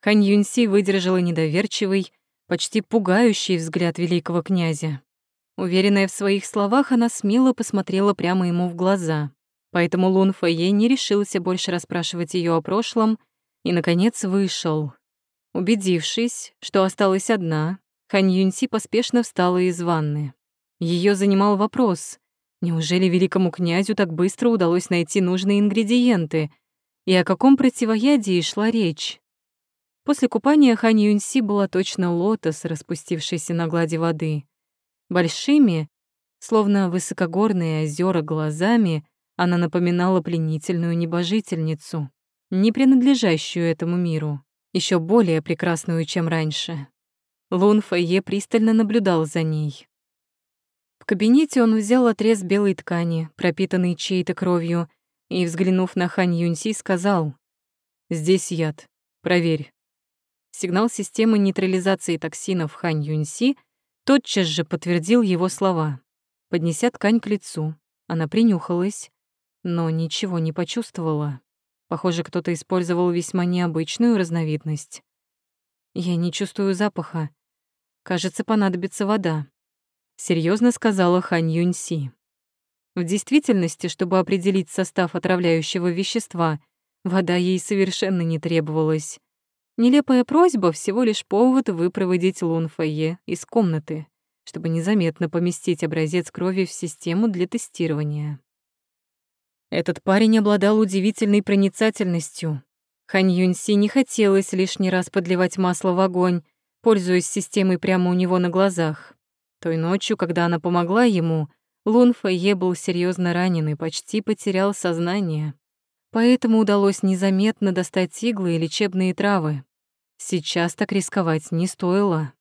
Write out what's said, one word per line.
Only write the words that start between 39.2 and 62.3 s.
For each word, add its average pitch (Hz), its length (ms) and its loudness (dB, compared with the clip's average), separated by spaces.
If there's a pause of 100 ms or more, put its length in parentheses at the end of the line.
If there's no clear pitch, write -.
она 175 220 0
напоминала 175 640 0
пленительную 170 760 -4
небожительницу, 170 1120 -4 (400)
не 196 200 2
принадлежащую 240 960 2
этому 165 300 -2
миру, 156 440 -2 (320)
еще 190 280 0
более 170 420 2
прекрасную, 165 640 -2
чем 165 240 -2
раньше. 156 580 -4 (640)
Лун 202 300 4
Фэйе 180 420 0
пристально 220 500 0
наблюдал 202 540 2
за 165 160 -4
ней. 151 460 -4 (1120)
В - 20 -20
кабинете 233 600 2
он 220 120 4
взял 233 300 2
отрез 220 380 0
белой 196 320 0
ткани, 170 580 -4
пропитанный 180 640 -2
чьей-то 185 400 -4
кровью, 170 520 -2 (420)
и, 180 140 -2
взглянув 185 520 0
на 180 100 0
Хань 175 300 0
Юньси, 170 360 -2
сказал: 180 600 -2 (760)
"Здесь 175 440 0
яд. 160 340 -4 (340)
Проверь". 165 520 0 (800)
Сигнал 190 360 0
системы 220 520 0
нейтрализации 185 800 2
токсинов 165 560 -4